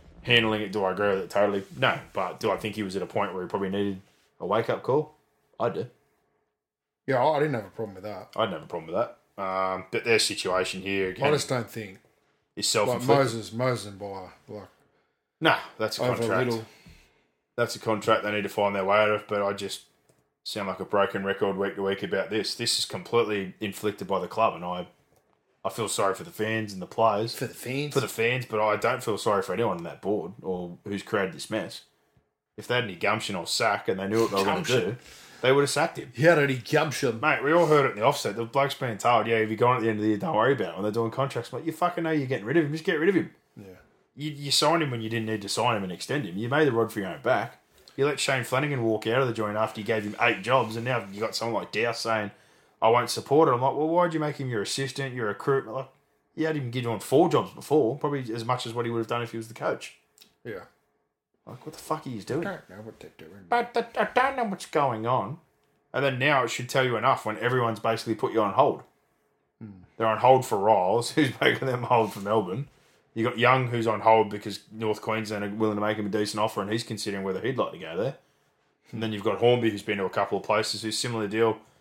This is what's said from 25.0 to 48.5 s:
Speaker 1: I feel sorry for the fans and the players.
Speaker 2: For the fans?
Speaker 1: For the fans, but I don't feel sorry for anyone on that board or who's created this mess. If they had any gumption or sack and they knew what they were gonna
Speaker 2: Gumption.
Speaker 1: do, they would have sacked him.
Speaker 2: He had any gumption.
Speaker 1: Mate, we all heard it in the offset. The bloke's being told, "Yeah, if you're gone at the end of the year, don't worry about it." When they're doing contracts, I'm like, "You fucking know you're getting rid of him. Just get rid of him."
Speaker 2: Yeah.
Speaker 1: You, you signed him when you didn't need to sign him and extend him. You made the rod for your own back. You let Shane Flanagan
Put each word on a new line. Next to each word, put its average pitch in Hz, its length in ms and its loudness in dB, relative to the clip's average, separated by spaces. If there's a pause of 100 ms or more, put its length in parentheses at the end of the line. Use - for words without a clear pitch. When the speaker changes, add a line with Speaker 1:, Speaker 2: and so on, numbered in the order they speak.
Speaker 1:
I - 40 -2
feel 107 200 -6
sorry 98 260 0
for - 80 -14
the 85 80 -16
fans 110 400 -2
and 95 100 -10
the 87 60 -8
players. 117 480 2
Speaker 2:
For 127 120 -6
the - 60 -12
fans? 139 400 -6
Speaker 1:
For 139 60 4
the 110 80 -2
fans, 120 380 0
but 107 160 -2
I 107 160 4
don't 120 260 0
feel 104 140 -2
sorry 101 240 2
for 92 120 -4
anyone 98 240 0
on 85 60 -10
that 78 180 -12
board 95 300 -2 (100)
or 90 440 -6
who's 101 180 -6
created 95 300 -2
this - 160 -12
mess. 104 320 -6 (760)
If 107 100 -16
they 120 80 0
had 120 100 2
any 95 100 -10
gumption 101 400 0
or 85 100 -6
sack 107 440 0
and 95 100 0
they 98 80 -2
knew 110 140 2
what 104 100 2
they 98 60 0
were 98 80 4
gonna 104 120 2
Speaker 2:
Gumption. 127 220 2 (120)
Speaker 1:
do, 123 40 -6 (460)
they 127 100 4
would 139 100 6
have 139 80 2
sacked 156 300 -2
him. 85 140 -14
Speaker 2:
He 120 100 0
had 165 160 8
any 135 160 2
gumption. 135 640 0
Speaker 1:
Mate, 135 240 2
we 143 80 2
all 170 140 6
heard 147 200 6
it 120 60 0
in 104 60 -8
the 107 80 0
offset. 117 320 2
The 117 80 -2
bloke's 135 300 0
being 120 220 -6
told, 113 300 4
"Yeah, 113 100 2
if 110 120 2
you're 110 80 -2
gone 123 200 6
at 110 40 -2
the 113 80 2
end 107 100 0
of 104 40 0
the 107 60 4
year, 107 80 2
don't 92 180 -2
worry 120 180 4
about 98 160 -2
it." 82 60 -10
When 95 80 -6
they're 107 80 0
doing 113 200 -2
contracts, 131 400 -4
I'm 120 80 -8
like, 151 60 -10
"You 160 80 -4
fucking 170 320 -2
know 160 60 0
you're 147 160 0
getting 117 180 -4
rid 127 120 0
of 160 80 4
him. 143 60 -4
Just 156 140 -6
get 165 140 0
rid 170 100 4
of 190 60 2
him." - 160 0 (260)
Speaker 2:
Yeah. 101 80 -16 (500)
Speaker 1:
You, 147 140 -8
you 143 220 -8
signed 160 320 4
him 139 80 -2
when 117 100 -4
you 110 80 -6
didn't 113 160 -2
need 110 160 -2
to 98 80 -10
sign 117 260 2
him 101 80 -2
and 90 80 -6
extend 131 340 -4
him. 87 120 -8
You 117 100 -4
made 147 200 4
the 127 40 4
rod 113 220 2
for 110 60 -4
your 95 100 -4
own - 140 -10
back. 120 340 0 (400)
You 135 80 2
let 143 140 0
Shane 131 240 0
Flanagan 135 400 0